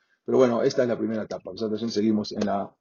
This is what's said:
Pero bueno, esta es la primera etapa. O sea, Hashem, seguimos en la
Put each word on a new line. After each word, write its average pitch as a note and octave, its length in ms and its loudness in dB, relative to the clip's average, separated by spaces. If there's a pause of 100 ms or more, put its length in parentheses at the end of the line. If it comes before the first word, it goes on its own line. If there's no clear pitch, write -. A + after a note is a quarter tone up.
(240)
Pero A#2+ 140 2
bueno, A#2+ 240 4
esta C3+ 200 2
es A#2+ 60 2
la A2 80 0
primera G#2+ 280 -4
etapa. F#2 260 -10
O F#2 60 -14
sea, A2 120 -4
Hashem, A2 220 -4
seguimos G#2+ 420 0
en G#2+ 140 -2
la G2 340 -4